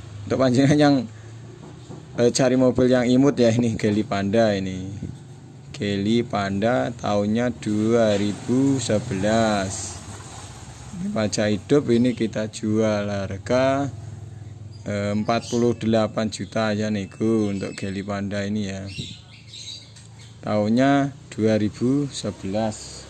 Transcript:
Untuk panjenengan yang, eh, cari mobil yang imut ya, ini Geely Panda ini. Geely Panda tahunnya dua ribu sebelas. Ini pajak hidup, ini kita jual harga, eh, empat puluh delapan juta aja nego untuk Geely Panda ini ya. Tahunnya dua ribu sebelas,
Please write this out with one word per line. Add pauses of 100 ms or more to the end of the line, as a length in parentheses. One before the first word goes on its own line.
(240)
Untuk
panjenengan
yang, (1200)
eh,
cari
mobil
yang
imut
ya,
ini
Geely
Panda
ini. (600)
Geely
Panda
tahunnya
dua
ribu
sebelas. (1040)
Ini
pajak
hidup,
ini
kita
jual
harga, (960)
eh,
empat
puluh
delapan
juta
aja
nego
untuk
Geely
Panda
ini
ya. (1600)
Tahunnya (240)
dua
ribu
sebelas,